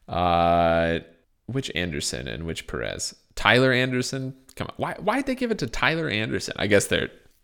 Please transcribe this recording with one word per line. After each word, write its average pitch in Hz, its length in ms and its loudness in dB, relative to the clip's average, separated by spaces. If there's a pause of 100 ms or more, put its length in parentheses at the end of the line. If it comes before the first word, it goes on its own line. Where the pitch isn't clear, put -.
uh, 85 920 4 (480)
which 131 280 -6
Anderson 73 540 -4
and 60 160 -8
which 82 220 -8
Perez? 50 480 -8 (200)
Tyler 127 380 6
Anderson? 131 640 -2 (220)
Come - 120 -6
on. - 80 -12
Why, 160 180 -6
why'd 240 320 -2
they 262 80 -2
give 240 160 -2
it 214 80 -4
to 151 80 -4
Tyler 156 420 0
Anderson? - 480 -2
I - 100 -2
guess 101 200 6
they're, - 240 0 (340)